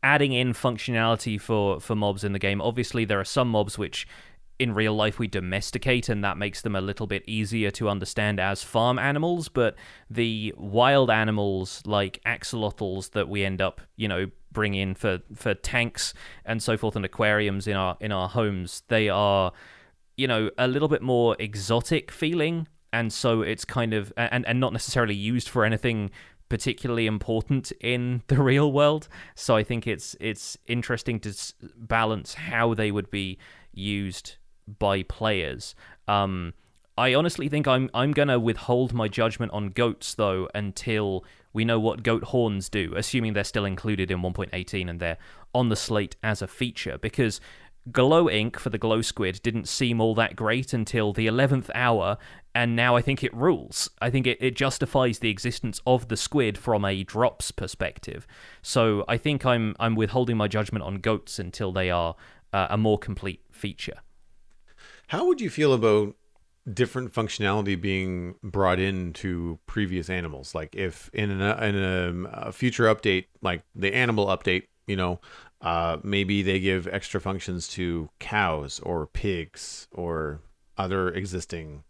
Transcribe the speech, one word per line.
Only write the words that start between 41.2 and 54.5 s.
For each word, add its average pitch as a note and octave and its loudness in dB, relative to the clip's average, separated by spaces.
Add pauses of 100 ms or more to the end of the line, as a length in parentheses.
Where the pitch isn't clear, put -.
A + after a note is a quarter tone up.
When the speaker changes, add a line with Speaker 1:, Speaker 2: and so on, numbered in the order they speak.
Speaker 1:
we A2 0
know A#2 4
what A2 0
goat A2+ 2
horns A2 0
do, F2 -2
assuming A2 -2
they're G2+ 0
still G#2 -2
included F#2+ -2
in F2+ 0
one F2+ -2
point F#2+ -6
eighteen F#2 -6
and F2 -8
they're E2+ -4 (360)
on B2 4
the G#2+ 2
slate G#2 -2
as A2 0
a F#2+ -6
feature, - -6
because A2 0 (520)
glow D3 6
ink G#2+ 0
for - -4
the G#2+ -4
glow A2+ 2
squid F#2+ -2
didn't A2+ -2
seem A#2 0
all A2 4
that A2+ 0
great A#2 -2
until A2 0
the A2 0
eleventh C3 2
hour, A2 2 (380)
and A#2+ 2
now A#2+ 4
I A#2+ 4
think C3+ -2
it C3 -2
rules. A#2+ 0 (140)
I A#2+ 0
think B2+ 2
it, B2 2
it B2+ 0